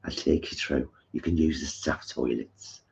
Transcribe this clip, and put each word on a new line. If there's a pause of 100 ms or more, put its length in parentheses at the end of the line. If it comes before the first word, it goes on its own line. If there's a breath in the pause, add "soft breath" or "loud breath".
I'll
take
you
through. (220 soft breath)
You
can
use
the
staff
toilets. (100)